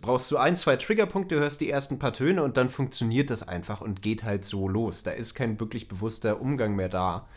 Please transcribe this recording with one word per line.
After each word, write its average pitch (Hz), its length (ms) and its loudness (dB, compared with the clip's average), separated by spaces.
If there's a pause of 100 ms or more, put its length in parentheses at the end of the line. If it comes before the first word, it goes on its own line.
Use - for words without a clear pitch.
brauchst 123 280 2
du 147 60 2
ein, 151 220 4
zwei 143 180 4
Triggerpunkte, 190 640 0
hörst 147 220 0
die 143 80 0
ersten 139 300 -2
paar 131 120 0
Töne 165 320 2
und 131 140 0
dann 127 100 6
funktioniert 127 640 0
das 113 180 -4
einfach 92 320 -6
und 98 220 -6
geht 107 240 -2
halt 101 180 -2
so 98 240 -2
los. 101 360 0
Da 87 80 -2
ist - 240 -6
kein 113 260 0
wirklich 110 260 -6
bewusster 107 540 -2
Umgang 127 340 0
mehr 92 140 0
da. 92 480 -2